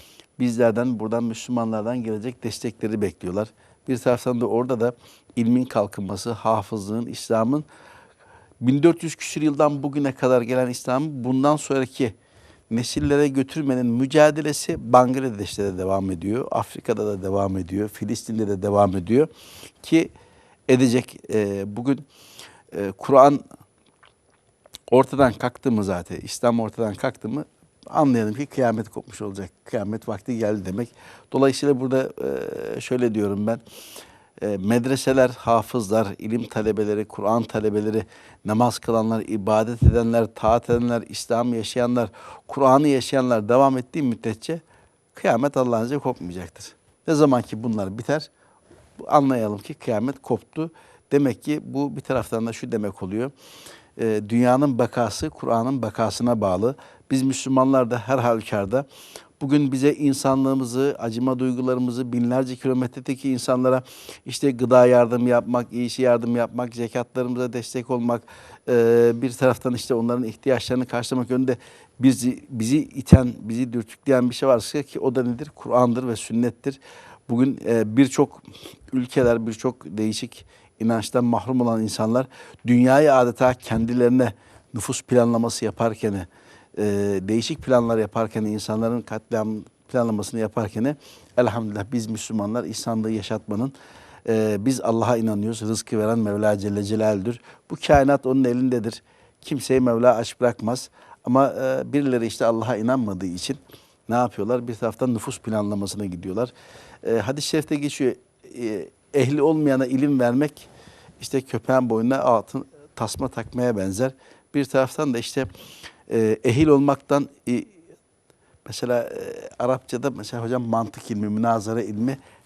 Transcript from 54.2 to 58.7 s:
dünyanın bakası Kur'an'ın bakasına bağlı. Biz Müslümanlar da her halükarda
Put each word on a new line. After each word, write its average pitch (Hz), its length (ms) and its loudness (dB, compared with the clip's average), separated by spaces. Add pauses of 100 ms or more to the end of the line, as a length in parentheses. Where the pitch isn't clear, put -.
dünyanın 123 500 4
bakası 120 500 -2
Kur'an'ın 123 520 -4
bakasına 113 600 -2
bağlı. 104 340 0 (360)
Biz 131 120 0
Müslümanlar 131 680 2
da 123 60 -2
her 120 200 -2
halükarda 113 680 0 (560)